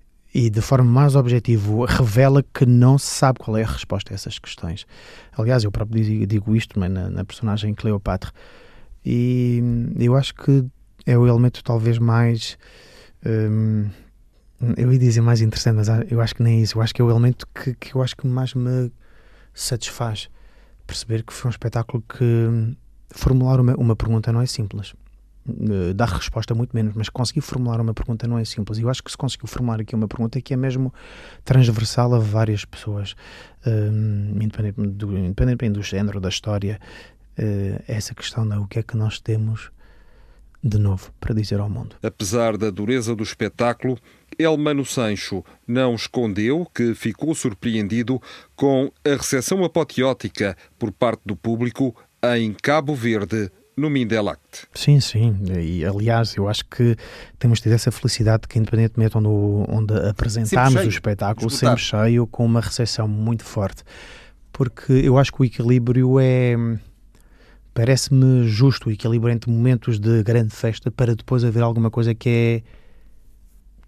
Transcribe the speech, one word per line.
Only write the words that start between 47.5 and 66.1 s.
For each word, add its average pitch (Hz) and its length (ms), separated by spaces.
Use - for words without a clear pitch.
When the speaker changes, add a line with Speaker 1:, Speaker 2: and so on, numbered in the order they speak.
Speaker 2:
com 135 380
a 143 120
recepção 175 480
apoteótica 127 920
por 107 140
parte 117 340
do 107 80
público 117 600
em 117 320
Cabo 147 400
Verde, 110 560
no 147 140
Mindelact. 107 840
Speaker 1:
Sim, 147 260
sim. 110 360
E, 82 260
aliás, 107 520
eu 101 120
acho - 180
que 117 300
temos 117 220
tido 110 120
essa 113 180
felicidade 110 560
que, - 120
independentemente 110 600
onde, 107 100
onde 107 400
apresentámos 117 600
Speaker 2:
Sempre 131 140
cheio. - 40
Speaker 1:
o 113 40
espetáculo, 107 580
Speaker 2:
Esgotado. 120 320
Speaker 1:
sempre - 20
cheio, 113 440
com - 180
uma 117 160
recepção 110 480
muito 110 360
forte. - 380
Porque - 400
eu 131 260
acho 139 140
que - 100
o - 20
equilíbrio 127 760